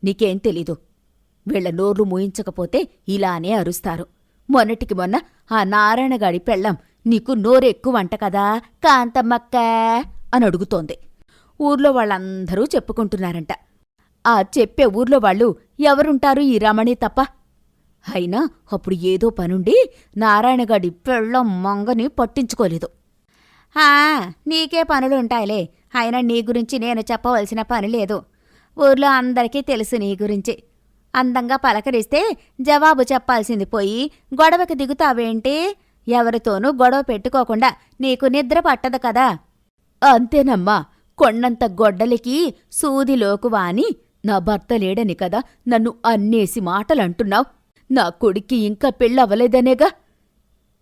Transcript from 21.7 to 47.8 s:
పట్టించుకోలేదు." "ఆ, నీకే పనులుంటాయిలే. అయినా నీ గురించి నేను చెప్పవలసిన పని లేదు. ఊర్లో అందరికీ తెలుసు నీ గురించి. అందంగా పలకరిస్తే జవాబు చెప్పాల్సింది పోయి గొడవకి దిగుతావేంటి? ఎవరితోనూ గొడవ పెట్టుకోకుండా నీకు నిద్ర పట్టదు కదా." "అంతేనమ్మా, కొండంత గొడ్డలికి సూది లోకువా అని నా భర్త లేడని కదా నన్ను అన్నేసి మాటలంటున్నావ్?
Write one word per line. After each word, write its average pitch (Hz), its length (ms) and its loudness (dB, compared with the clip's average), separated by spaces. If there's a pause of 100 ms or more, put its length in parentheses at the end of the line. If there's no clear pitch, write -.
పట్టించుకోలేదు." 233 840 -4 (880)
"ఆ, 294 420 4 (280)
నీకే 320 360 0
పనులుంటాయిలే. 240 840 -2 (260)
అయినా 240 240 -2
నీ 233 220 0
గురించి 233 380 -4
నేను 233 220 -4
చెప్పవలసిన 220 600 -2
పని 214 260 -4
లేదు. 208 360 -4 (560)
ఊర్లో 269 300 4
అందరికీ 247 520 0
తెలుసు 233 340 -4
నీ 202 200 -4
గురించి. 208 480 -6 (520)
అందంగా 254 400 0
పలకరిస్తే 269 840 0 (240)
జవాబు 294 400 4
చెప్పాల్సింది 240 640 -2
పోయి 226 460 -4 (240)
గొడవకి 330 400 2
దిగుతావేంటి? 269 1000 -2 (300)
ఎవరితోనూ 233 640 0
గొడవ 254 300 4
పెట్టుకోకుండా 247 720 -2 (260)
నీకు 262 240 0
నిద్ర 277 340 0
పట్టదు 262 380 0
కదా." 247 400 0 (760)
"అంతేనమ్మా, 233 720 2 (320)
కొండంత 240 460 2
గొడ్డలికి 233 920 0 (160)
సూది 269 440 0
లోకువా 208 460 0
అని 185 240 -2 (400)
నా 202 140 0
భర్త 202 340 -4
లేడని 196 400 -2
కదా 190 300 -4 (240)
నన్ను 233 260 0 (120)
అన్నేసి 220 540 0
మాటలంటున్నావ్? 202 840 -2 (480)